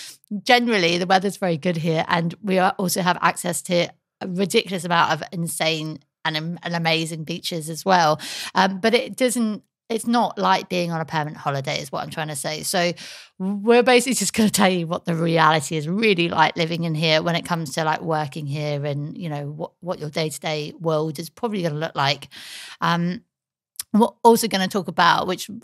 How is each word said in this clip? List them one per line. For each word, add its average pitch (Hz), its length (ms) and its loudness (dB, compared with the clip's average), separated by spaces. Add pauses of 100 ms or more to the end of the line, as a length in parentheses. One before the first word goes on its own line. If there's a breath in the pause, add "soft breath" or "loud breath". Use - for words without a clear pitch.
(420 loud breath)
generally, 220 560 4
the 180 80 -2
weather's 190 320 2
very 175 180 0
good 170 220 -2
here. 160 300 0
And 170 340 0
we 190 160 0
are, 185 200 2
also 185 240 -2
have 175 200 2
access 175 400 -2
to 175 260 0 (320)
a 196 80 -8
ridiculous 185 560 -2
amount 170 280 2
of 156 100 -2 (100)
insane 160 680 -4 (240)
and 156 120 -2
am-, 160 260 -6
and 175 120 -6
amazing 160 500 0
beaches 165 460 -8
as 156 140 -10
well. 165 360 4 (340 loud breath)
Um, 190 260 2
but 220 140 2
it 214 220 0
doesn't, 233 460 0 (260)
it's 226 180 -4
not 233 300 0
like 190 320 2
being 175 240 -2
on 160 80 -2
a 139 60 -4
permanent 151 320 -4
holiday 143 420 -2
is 147 100 -10
what 156 120 -6
I'm - 80 -10
trying 156 180 -6
to 151 80 -8
say. 156 260 -6
So 175 300 0 (460 loud breath)
we're 208 440 4
basically 247 340 4
just - 180 -2
gonna 214 160 4
tell 202 180 4
you 180 180 0
what 165 200 -6
the 170 80 -2
reality 160 640 4
is 147 100 -6
really 185 400 2
like - 300 2
living 165 260 0
in 165 100 0
here 156 280 4
when 170 140 0
it - 100 -4
comes 165 280 -4
to, 160 100 0
like, 156 180 0
working 151 440 -4
here 147 380 -4
and, 147 320 -6
you 170 140 -8
know, 147 200 -8
what, 151 300 -10
what 175 180 -8
your 151 120 -10
day-to-day 156 680 -6
world 160 400 -2
is 165 120 -10
probably 214 320 -6
gonna 160 140 -2
look 156 200 -6
like. 139 320 0 (540 loud breath)
Um, 170 400 0 (720)
we're 220 140 4 (140)
also 233 260 6
gonna 185 200 0
talk 190 200 -4
about, 170 380 4
which 180 220 -4 (160)